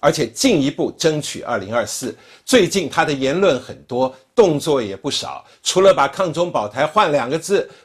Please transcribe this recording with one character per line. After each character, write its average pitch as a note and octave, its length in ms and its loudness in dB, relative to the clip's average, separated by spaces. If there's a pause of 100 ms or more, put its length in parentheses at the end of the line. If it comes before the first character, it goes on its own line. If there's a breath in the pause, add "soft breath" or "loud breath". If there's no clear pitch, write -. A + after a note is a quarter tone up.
而 D3 100 4
且 D#3 180 -2
进 G3 340 2
一 C#3 80 0
步 C#3+ 220 -4
争 D#3 280 -2
取 - 220 -12
二 A#2 160 -6
零 G2 160 -8
二 A#2+ 100 0
四， - 320 -8 (280 loud breath)
最 G#3 240 4
近 F3+ 200 -4
他 - 160 0
的 D3+ 80 -2
言 C3+ 260 0
论 D#3+ 220 2
很 - 220 -16
多， B2+ 320 -4 (180 loud breath)
动 E3+ 280 4
作 C#3+ 200 0
也 G2 160 -6
不 C#3+ 140 -8
少。 - 340 -8 (160 soft breath)
除 - 200 0
了 F#3+ 120 8
把 D3 140 2
“抗 E3+ 260 -4
中 E3+ 200 -2
保 G#2+ 160 -2
台” C3+ 180 -2
换 F#3+ 240 2
两 B2+ 180 0
个 D3 80 -2
字 F3 320 -2 (160 loud breath)